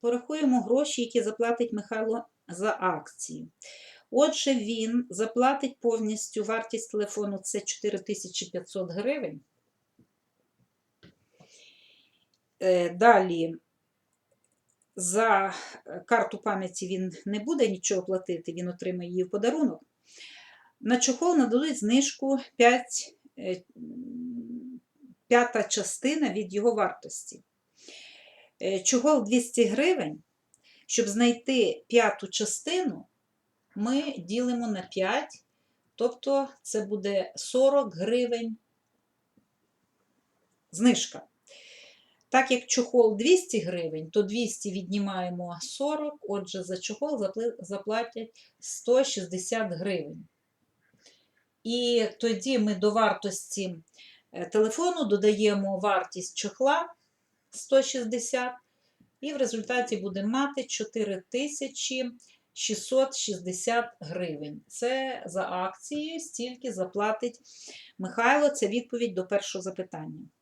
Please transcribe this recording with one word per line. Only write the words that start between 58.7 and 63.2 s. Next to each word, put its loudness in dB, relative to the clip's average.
і -4
в -6
результаті -2
будемо -4
мати 0
чотири -4
тисячі -4
шістсот 0
шістдесят -2